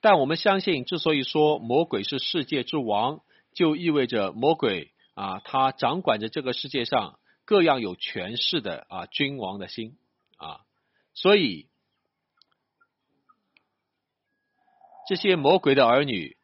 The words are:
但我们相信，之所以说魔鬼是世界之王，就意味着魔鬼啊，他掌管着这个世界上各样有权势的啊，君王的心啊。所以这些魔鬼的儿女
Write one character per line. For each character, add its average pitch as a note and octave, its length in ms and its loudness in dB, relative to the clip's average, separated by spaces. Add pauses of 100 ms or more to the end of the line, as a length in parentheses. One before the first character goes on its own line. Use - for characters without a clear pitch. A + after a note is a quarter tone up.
但 G3+ 180 6
我 C3 60 4
们 D3+ 100 0
相 G3 240 2
信， D#3+ 240 -2
之 F3 140 -6
所 D#3 160 0
以 C3+ 100 0
说 D3+ 340 2
魔 B2 280 0
鬼 G#2 180 -4
是 C3+ 160 -6
世 D#3 240 -4
界 B2+ 220 -4
之 - 100 -8
王， A#2+ 460 -2 (320)
就 D#3 240 2
意 E3+ 120 -2
味 D3 180 2
着 G2+ 260 -2
魔 C#3 220 2
鬼 F#2+ 360 -2 (220)
啊， F#2+ 260 -8
他 C3+ 320 0
掌 C#3+ 300 -2
管 A2+ 180 0
着 A2 80 -8
这 A2+ 140 -8
个 B2+ 100 -6
世 - 160 -8
界 B2+ 160 -4
上 A2+ 340 -4 (280)
各 G3+ 180 4
样 C#3+ 160 2
有 F#2+ 160 -6
权 G2 400 -10
势 D3+ 240 -2
的 G2+ 300 -10
啊， F2+ 160 -10
君 C#3 320 -4
王 G2 200 -8
的 F#2 120 -12
心 A#2 260 -12 (400)
啊。 - 300 -18 (480)
所 G3+ 240 4
以 G2 320 -4 (3500)
这 F#3+ 80 0
些 F#3 220 2
魔 D#3 220 6
鬼 C#3 160 4
的 C3 120 6
儿 B2+ 160 4
女 G2+ 400 -6